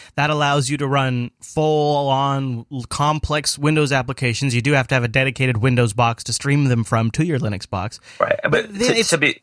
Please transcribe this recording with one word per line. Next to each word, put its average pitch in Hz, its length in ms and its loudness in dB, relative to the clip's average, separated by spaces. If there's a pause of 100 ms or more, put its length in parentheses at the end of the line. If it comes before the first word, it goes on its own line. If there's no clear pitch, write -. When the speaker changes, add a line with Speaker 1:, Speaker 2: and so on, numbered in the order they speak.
(160)
Speaker 1:
that 143 140 0
allows 143 400 0
you 147 80 -2
to 139 100 -4
run 131 440 0 (100)
full-on 139 1300 0
l-, 131 160 -8
complex 151 720 -2
Windows 147 340 2
applications. 127 640 -2
You 120 60 0
do 139 100 0
have 135 160 2
to 139 80 2
have 123 80 2
a 117 60 0
dedicated 131 480 0
Windows 120 340 2
box 117 340 0
to 113 80 -6
stream 143 320 2
them 117 200 2
from 113 260 0
to 160 140 0
your 151 140 -2
Linux 104 300 -6
box. 98 300 -6 (220)
Speaker 2:
Right, - 220 0
but - 80 0
Speaker 1:
But 214 220 0
then 233 200 2
Speaker 2:
to, - 60 -2
Speaker 1:
it's, 220 100 0
Speaker 2:
to 165 80 2
be 143 260 -2